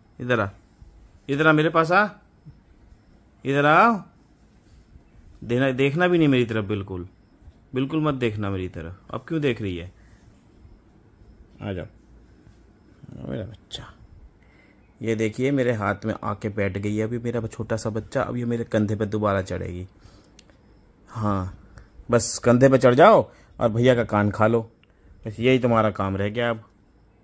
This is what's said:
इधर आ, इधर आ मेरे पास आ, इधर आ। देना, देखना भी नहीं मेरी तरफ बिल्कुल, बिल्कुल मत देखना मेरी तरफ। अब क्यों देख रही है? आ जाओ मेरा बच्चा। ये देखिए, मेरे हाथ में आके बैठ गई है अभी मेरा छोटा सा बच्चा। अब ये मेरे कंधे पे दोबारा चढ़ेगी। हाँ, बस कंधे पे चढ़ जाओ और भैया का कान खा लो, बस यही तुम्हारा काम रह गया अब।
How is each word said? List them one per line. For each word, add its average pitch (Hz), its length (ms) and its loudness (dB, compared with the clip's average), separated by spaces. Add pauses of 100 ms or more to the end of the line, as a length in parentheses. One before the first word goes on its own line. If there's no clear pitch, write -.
(200)
इधर 123 200 0
आ, 98 100 0 (800)
इधर 147 180 2
आ 156 60 6
मेरे 156 180 2
पास 165 200 2
आ, 202 160 4 (1400)
इधर 139 200 0
आ। 185 380 4 (1400)
देना, 127 300 0
देखना 139 340 0
भी 175 100 2
नहीं 160 100 4
मेरी 127 180 4
तरफ 110 200 -4
बिल्कुल, 95 420 -8 (680)
बिल्कुल 139 300 -2
मत 147 120 0
देखना 107 340 -2
मेरी 92 200 -6
तरफ। 87 420 -14
अब - 160 -10
क्यों 160 140 -4
देख 117 200 -2
रही 95 160 -6
है? 87 140 -12 (1700)
आ 101 120 -8
जाओ 87 120 -10 (1400)
मेरा - 240 -10
बच्चा। - 380 -18 (1160)
ये 113 140 -2
देखिए, 110 360 -2
मेरे 127 220 0
हाथ 104 320 -4
में 110 80 -4 (100)
आके 104 280 -6
बैठ 101 260 -4
गई 104 180 -4
है 110 80 -2
अभी 117 160 -4
मेरा 117 240 -4
छोटा 110 340 -6
सा 113 120 -4
बच्चा। 110 340 -4
अब 123 140 -6
ये 120 80 -6
मेरे 117 200 -2
कंधे 107 300 0
पे 104 120 -2
दोबारा 101 340 0
चढ़ेगी। 90 460 -8 (1200)
हाँ, 101 480 -4 (540)
बस - 280 0
कंधे 123 300 6
पे 131 80 4
चढ़ 127 180 6
जाओ 175 260 8 (380)
और 117 100 2
भैया 120 260 4
का 117 100 0
कान 104 260 2
खा 110 160 2
लो, 117 140 2 (640)
बस 110 140 -12
यही 127 200 4
तुम्हारा 113 320 2
काम 98 260 -4
रह 101 120 -2
गया 120 200 -4
अब। 110 140 -6 (600)